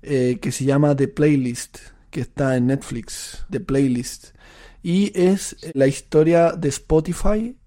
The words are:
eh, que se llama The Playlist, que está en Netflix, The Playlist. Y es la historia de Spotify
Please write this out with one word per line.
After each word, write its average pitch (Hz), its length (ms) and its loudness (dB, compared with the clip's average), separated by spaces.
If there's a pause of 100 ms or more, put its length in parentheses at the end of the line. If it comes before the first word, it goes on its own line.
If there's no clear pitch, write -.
eh, 127 400 0
que - 100 -4
se 131 140 -4
llama 143 300 4
The 135 120 0
Playlist, 135 680 0 (320)
que - 120 -6
está 135 360 -2
en 123 100 2
Netflix, - 840 -6
The 151 100 -6
Playlist. 127 760 -4 (480)
Y 185 360 0
es 185 360 0 (180)
la 135 140 4
historia 165 680 2
de 170 160 -4
Spotify 190 880 0 (120)